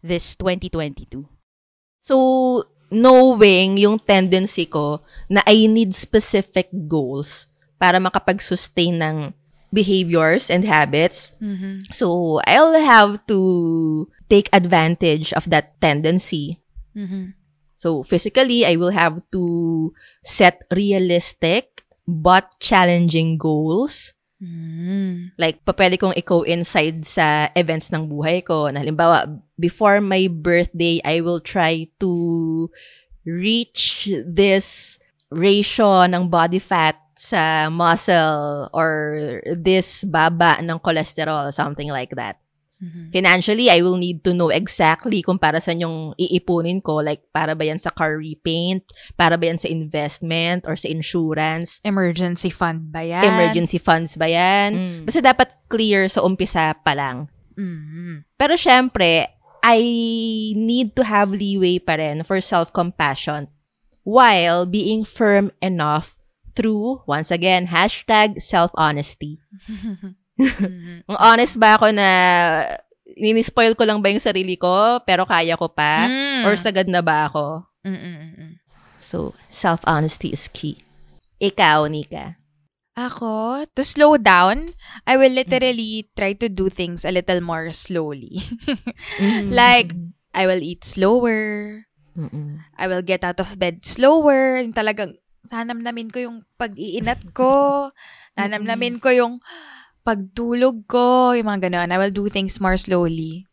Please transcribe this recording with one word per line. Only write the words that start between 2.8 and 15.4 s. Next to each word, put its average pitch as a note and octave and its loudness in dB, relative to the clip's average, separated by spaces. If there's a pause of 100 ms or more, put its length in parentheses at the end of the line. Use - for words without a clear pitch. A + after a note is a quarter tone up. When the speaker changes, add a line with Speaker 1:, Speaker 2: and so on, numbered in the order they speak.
Speaker 2:
knowing G#3+ 6
yung G#3 4
tendency F#3 2
ko D3 -4 (240)
na G3 2
I A3 6
need A3 0
specific - -2 (160)
goals C#3+ -6 (320)
para F3+ 4
makapag-sustain F#3 -2
ng D#3 -4 (400)
behaviors F3+ 0
and F#3 0
habits. D3 0
Speaker 3:
Mm-hmm. G3 -10
Speaker 2:
So, E3+ -2
I'll D#4 6
have A3 6
to G3+ 0 (880)
take G3+ 4
advantage E3+ 2
of D#3+ -4